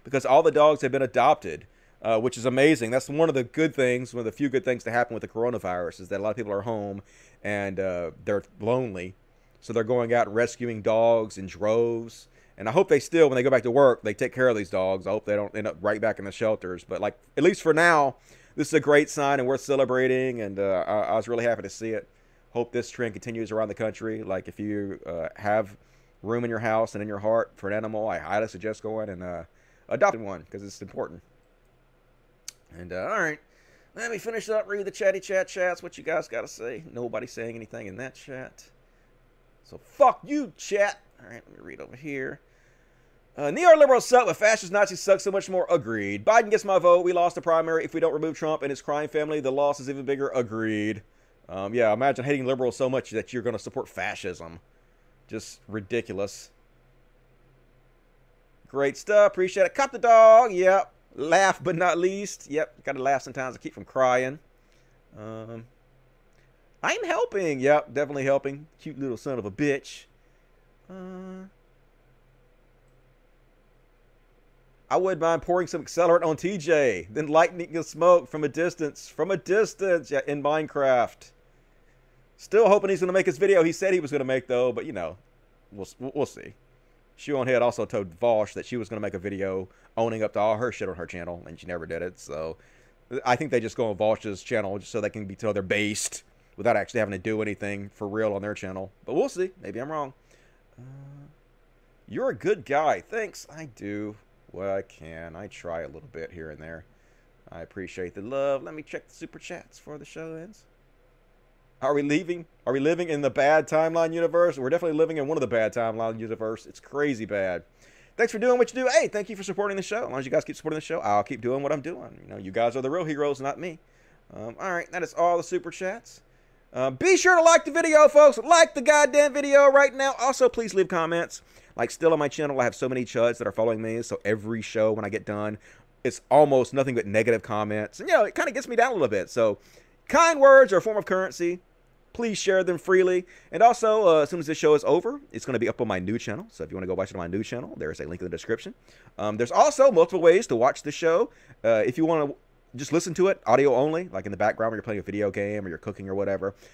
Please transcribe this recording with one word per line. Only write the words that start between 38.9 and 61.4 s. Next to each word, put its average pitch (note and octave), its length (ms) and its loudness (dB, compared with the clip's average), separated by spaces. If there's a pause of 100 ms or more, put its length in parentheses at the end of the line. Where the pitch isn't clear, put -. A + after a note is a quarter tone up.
So - 140 -20
fuck - 480 -2
you, C4+ 320 -8
chat. G3+ 420 -4 (220)
All A#2+ 80 -20
right, A#2 180 -20
let - 60 -20
me - 100 -20
read - 200 -18
over C2+ 120 -18
here. C#3 460 -10 (960)
Uh, C#3+ 140 -2
"Neoliberals C#4+ 540 8
suck, B3 200 6
but F#3 100 0
fascist G#3 380 0
Nazis G3 260 0
suck G3 220 2
so G3+ 100 -4
much F#3+ 200 -4
more." F3+ 180 0
Agreed. A2 560 -2
"Biden A3 260 4
gets G#3 140 2
my G3 140 0
vote. F3 260 6
We F3+ 80 2
lost F3 220 0
the E3+ 80 -10
primary. E3 420 0
If D#3 80 -10
we D#3+ 80 -6
don't D#3+ 140 0
remove D#3 200 -4
Trump D#3 280 -4
and C#3+ 80 -6
his C3+ 100 -8
crime D3+ 300 -6
family, D3+ 300 -2
the C3 120 -2
loss C#3+ 260 0
is C3+ 120 -10
even C#3 160 -10
bigger." C#3 240 -2
Agreed. A2 720 -2 (480)
Um, G2 240 -8
yeah, A2+ 180 2
imagine B2 320 0
hating C#3 220 -2
liberals B2+ 320 -2
so C3 100 0
much B2+ 220 -4
that G#2+ 240 -6
you're A#2+ 80 -4
gonna A2 160 -4
support - 320 -10
fascism. E2+ 680 -10 (680)
Just - 420 -14
ridiculous. G2+ 800 -6 (2250)
Great C#3 280 -2
stuff. G#3 360 6
Appreciate F#3 340 2
it. F3 80 -8
Cop C4+ 180 0
the B3 60 -10
dog. A3+ 520 10
Yep. F#3 440 4 (200)
Laugh, E3+ 480 4